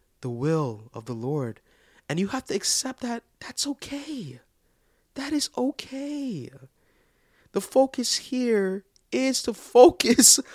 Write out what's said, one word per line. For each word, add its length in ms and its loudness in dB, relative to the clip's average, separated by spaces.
the 80 -8
will 640 -4
of 120 -14
the 80 -8
Lord. 480 -6
And 100 -4
you 100 -2
have 160 -8
to 100 -4
accept 460 -4
that 220 -8
that's 280 -8
okay. 760 -12
That 180 -10
is 240 -4
okay. 920 -6
The 80 -2
focus 560 0
here 640 -2
is 320 -2
to 100 -4
focus 840 6